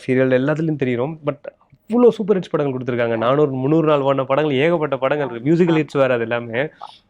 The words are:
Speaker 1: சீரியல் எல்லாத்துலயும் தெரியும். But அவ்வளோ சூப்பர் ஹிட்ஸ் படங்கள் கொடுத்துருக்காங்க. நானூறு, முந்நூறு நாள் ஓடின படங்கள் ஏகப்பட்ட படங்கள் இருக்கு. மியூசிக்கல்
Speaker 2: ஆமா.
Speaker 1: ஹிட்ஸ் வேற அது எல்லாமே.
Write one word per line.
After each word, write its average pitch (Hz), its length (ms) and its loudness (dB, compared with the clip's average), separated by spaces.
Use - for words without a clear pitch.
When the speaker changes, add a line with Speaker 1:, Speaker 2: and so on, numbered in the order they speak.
Speaker 1:
சீரியல் 131 320 2
எல்லாத்துலயும் 151 360 -2
தெரியும். 135 500 -4
But 143 140 -6
அவ்வளோ 240 160 6
சூப்பர் 208 300 0
ஹிட்ஸ் 170 100 -8
படங்கள் 139 320 -2
கொடுத்துருக்காங்க. 120 360 -2
நானூறு, 135 340 2
முந்நூறு 147 360 0
நாள் 147 120 4
ஓடின 135 260 0
படங்கள் 143 300 0
ஏகப்பட்ட 151 420 0
படங்கள் 135 320 -2
இருக்கு. 117 200 -4
மியூசிக்கல் 165 260 4
Speaker 2:
ஆமா. - 20 2
Speaker 1:
ஹிட்ஸ் 147 200 -4
வேற 131 160 2
அது 120 80 -2
எல்லாமே. 117 460 -4